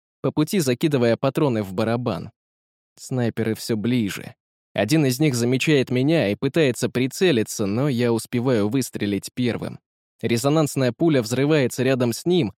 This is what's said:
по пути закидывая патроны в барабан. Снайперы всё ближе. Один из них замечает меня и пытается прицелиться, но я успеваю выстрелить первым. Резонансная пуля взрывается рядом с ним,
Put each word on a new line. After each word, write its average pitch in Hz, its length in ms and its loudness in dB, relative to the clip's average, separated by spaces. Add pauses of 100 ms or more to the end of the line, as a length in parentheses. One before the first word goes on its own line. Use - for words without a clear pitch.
(220)
по 135 100 -2
пути 156 280 0
закидывая 135 580 2
патроны 135 460 0
в 95 100 -8
барабан. 113 580 -4 (640)
Снайперы 113 580 -2
всё - 200 -4
ближе. 110 600 -2 (380)
Один 143 320 2
из 127 140 0
них 147 160 2
замечает 131 540 2
меня 131 400 2
и 104 60 0
пытается 135 540 0
прицелиться, 123 760 0
но 117 240 0
я 120 240 0
успеваю 117 560 0
выстрелить 104 640 -2
первым. 123 460 -4 (420)
Резонансная 135 720 0
пуля 156 280 2
взрывается 127 640 0
рядом 123 300 2
с - 120 -10
ним, 165 340 2